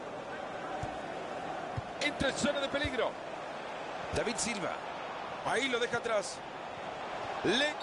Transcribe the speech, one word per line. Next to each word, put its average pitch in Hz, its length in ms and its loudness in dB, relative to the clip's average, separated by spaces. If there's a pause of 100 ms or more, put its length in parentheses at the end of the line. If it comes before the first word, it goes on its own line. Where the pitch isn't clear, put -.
(2000)
Entra 285 260 2
en 247 100 2
zona 285 220 4
de 277 80 4
peligro. 262 440 4 (1000)
David 220 220 2
Silva. 196 360 0 (760)
Ahí 226 240 4
lo 233 100 4
deja 233 200 2
atrás. 208 360 2 (1080)
Le. 269 380 4